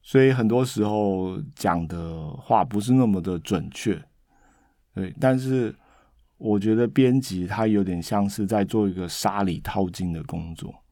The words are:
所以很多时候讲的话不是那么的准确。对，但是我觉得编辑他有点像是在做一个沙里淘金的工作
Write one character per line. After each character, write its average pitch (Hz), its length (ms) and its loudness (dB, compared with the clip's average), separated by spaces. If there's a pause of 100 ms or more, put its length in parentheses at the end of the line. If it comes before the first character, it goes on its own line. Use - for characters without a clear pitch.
所 135 200 4
以 135 80 8
很 123 160 2
多 120 160 4
时 110 220 -2
候 98 560 0 (140)
讲 85 340 -2
的 82 440 -8
话 110 300 2
不 101 160 -2
是 117 140 0
那 127 140 6
么 95 160 2
的 90 160 -4
准 82 320 -2
确。 85 320 -4 (920)
对， 95 240 -8
但 131 200 2
是 131 360 -2 (640)
我 104 220 0
觉 110 160 2
得 117 120 4
编 131 320 4
辑 92 280 -4
他 110 200 -2
有 104 160 4
点 90 200 -2
像 101 260 0
是 104 160 -4
在 104 180 0
做 104 240 2
一 95 60 0
个 90 160 -6
沙 101 340 -4
里 85 180 -2
淘 95 280 -4
金 90 240 -6
的 80 120 -6
工 82 300 -10
作 - 200 -14 (180)